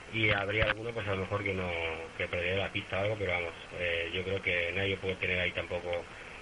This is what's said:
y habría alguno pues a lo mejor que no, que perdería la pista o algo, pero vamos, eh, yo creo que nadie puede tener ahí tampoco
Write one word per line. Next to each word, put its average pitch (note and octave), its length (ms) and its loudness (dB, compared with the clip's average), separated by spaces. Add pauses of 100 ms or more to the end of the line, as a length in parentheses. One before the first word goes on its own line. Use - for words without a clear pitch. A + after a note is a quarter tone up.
(120)
y A2 180 6
habría G#2 340 4
alguno A2 260 2
pues G#2+ 180 -2
a G2+ 40 2
lo F#2+ 100 2
mejor G2+ 200 0
que G2 120 2
no, F2+ 160 0 (480)
que F2 100 0
perdería F2+ 300 0
la F#2 140 0
pista G2 260 -2
o - 60 2
algo, G#2+ 140 2
pero F#2 140 2
vamos, E2+ 220 -2 (260)
eh, E2+ 320 0
yo F#2 100 0
creo F#2+ 200 0
que F2 320 2
nadie G2 240 2
puede F#2 180 0
tener F2+ 240 0
ahí F2+ 120 0
tampoco F2 520 -2 (380)